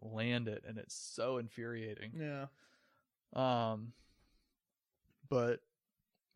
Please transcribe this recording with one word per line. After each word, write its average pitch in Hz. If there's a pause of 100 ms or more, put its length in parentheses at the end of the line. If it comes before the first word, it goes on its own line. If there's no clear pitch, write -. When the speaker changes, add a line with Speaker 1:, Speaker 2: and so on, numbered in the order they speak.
Speaker 1:
land 117
it. 104
And 110
it's -
so 123
infuriating. 113
Speaker 2:
Yeah. 147 (880)
Speaker 1:
Um, 117 (1400)
but 120 (760)